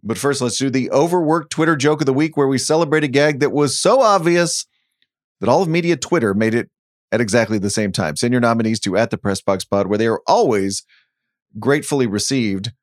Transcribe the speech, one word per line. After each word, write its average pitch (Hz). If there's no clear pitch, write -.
but 104
first, 139
let's 120
do 135
the 127
overworked 165
Twitter 160
joke 147
of 147
the 135
week, 151
where 139
we 135
celebrate 156
a 147
gag 143
that 131
was 139
so 233
obvious 175
that -
all 147
of 175
media 170
Twitter 120
made 110
it 117
at 110
exactly 110
the 98
same 104
time. 78
Send 120
your 123
nominees 113
to 92
at 117
the 104
Press 98
Box 95
Pod, 101
where 104
they 113
are 110
always 113
gratefully 139
received. 104